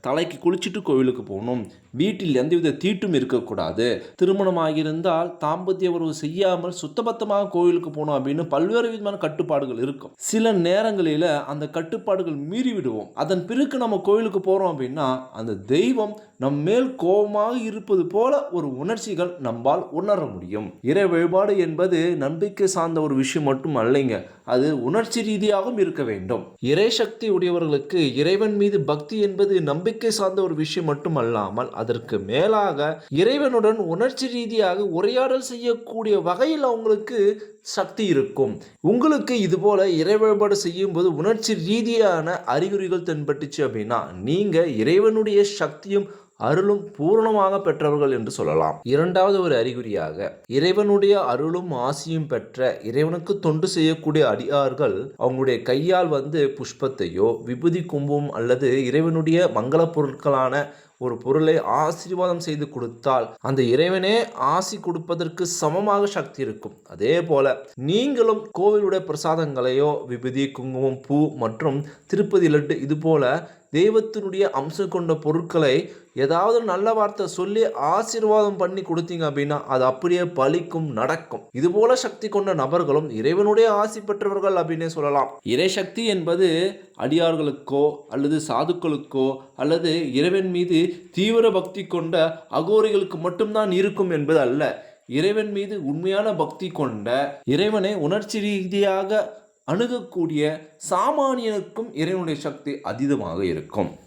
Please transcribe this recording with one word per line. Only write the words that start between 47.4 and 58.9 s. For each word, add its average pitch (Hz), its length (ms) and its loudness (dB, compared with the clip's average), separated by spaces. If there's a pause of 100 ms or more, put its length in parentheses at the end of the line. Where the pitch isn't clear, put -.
பெற்றவர்கள் 147 520 2
என்று 113 180 -4
சொல்லலாம். 78 420 0 (160)
இரண்டாவது 185 480 4
ஒரு 160 160 2
அறிகுறியாக 104 720 -2 (280)
இறைவனுடைய 202 580 4 (180)
அருளும் 165 400 -2 (140)
ஆசியும் 156 440 -4
பெற்ற 123 400 -2 (200)
இறைவனுக்கு 165 420 -2 (140)
தொண்டு 156 280 2
செய்யக்கூடிய 160 540 2
அடியார்கள் 131 680 0 (220)
அவங்களுடைய 131 400 2 (120)
கையால் 170 440 2
வந்து 147 280 0 (160)
புஷ்பத்தையோ 107 720 -2 (200)
விபூதி 165 340 0 (100)
கும்பம் 143 460 -2
அல்லது 127 320 2 (160)
இறைவனுடைய 160 720 2